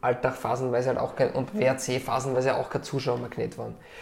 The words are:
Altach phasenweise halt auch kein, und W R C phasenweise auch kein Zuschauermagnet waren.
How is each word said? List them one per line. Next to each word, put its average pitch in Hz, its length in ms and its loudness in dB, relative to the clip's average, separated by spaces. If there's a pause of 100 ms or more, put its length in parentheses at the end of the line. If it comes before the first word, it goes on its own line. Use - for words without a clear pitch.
Altach 127 340 2
phasenweise 127 560 0
halt 123 80 2
auch - 180 -2
kein, 135 160 4
und 131 260 -2
W 165 60 4
R 127 140 6
C 127 200 0
phasenweise 127 580 2
auch 127 140 -2
kein 135 140 -2
Zuschauermagnet 123 760 -2
waren. 113 160 -8 (280)